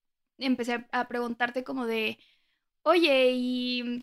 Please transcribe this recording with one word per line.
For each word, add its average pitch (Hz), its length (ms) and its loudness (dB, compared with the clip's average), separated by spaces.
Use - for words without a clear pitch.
empecé 240 360 -2
a, 233 180 -8
a 247 160 -2
preguntarte 240 560 -4
como 262 220 -6
de, 220 320 -4
"Oye, 285 520 6
¿y 247 680 -4